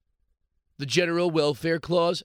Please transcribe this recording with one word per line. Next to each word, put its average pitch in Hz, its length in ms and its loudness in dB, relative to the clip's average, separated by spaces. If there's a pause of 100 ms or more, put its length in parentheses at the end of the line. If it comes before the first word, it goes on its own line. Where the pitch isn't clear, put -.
(800)
the 143 80 -6
general 170 460 0
welfare 156 480 0
clause. 170 440 0